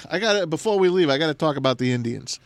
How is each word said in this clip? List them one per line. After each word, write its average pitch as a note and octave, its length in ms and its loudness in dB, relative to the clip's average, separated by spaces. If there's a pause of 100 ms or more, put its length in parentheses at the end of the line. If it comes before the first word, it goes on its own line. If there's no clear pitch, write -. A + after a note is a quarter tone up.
(100)
I F3 80 -4
gotta, G3+ 280 2
before G3 320 0
we F#3 100 4
leave, F3 220 4
I C3+ 80 2
gotta D#3 160 0
talk D3 220 -2
about C3 220 0
the B2+ 140 0
Indians. A#2 540 -6